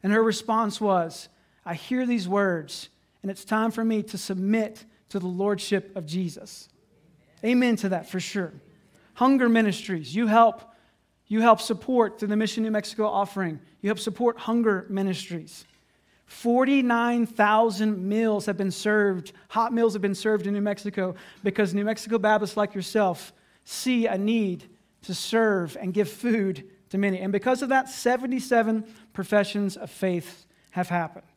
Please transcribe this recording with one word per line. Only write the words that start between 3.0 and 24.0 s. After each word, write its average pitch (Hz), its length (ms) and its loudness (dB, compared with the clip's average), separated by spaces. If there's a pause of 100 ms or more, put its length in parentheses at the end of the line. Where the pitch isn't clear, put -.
and 196 80 -6
it's - 120 -12
time 220 280 0
for 226 120 -4
me 220 200 0
to 208 160 -10
submit 208 680 -2 (240)
to - 80 -6
the 180 80 -4
lordship 196 720 -2
of 170 100 -8
Jesus." 180 640 -8 (760)
Amen 247 340 4
to 202 120 -2
that 180 180 -4
for 185 120 -6
sure. 175 340 -6 (640)
Hunger 254 340 4
ministries, 185 680 0
you 226 120 2
help, 226 340 6 (640)
you 220 160 0
help 233 180 8
support 233 600 0
through 208 80 -4
the 208 100 0
Mission 220 240 0
New 220 100 -2
Mexico 214 360 -2
offering. 196 520 -2 (220)
You 202 80 -2
help 214 100 -2
support 233 380 0
hunger 220 520 0
ministries. 175 760 -6 (600)
Forty-nine 240 1000 2
thousand 214 760 2
meals 214 440 0
have 190 100 -2
been 190 140 -2
served, 202 600 0 (180)
hot 226 220 0
meals 226 220 2
have 208 80 -4
been 196 140 0
served 214 320 0
in 202 80 -2
New 202 60 -2
Mexico 202 520 -4 (300)
because 196 320 0
New 202 100 0
Mexico 220 320 -2
Baptists 214 400 2
like 208 160 0
yourself 190 580 -2 (320)
see 240 440 -2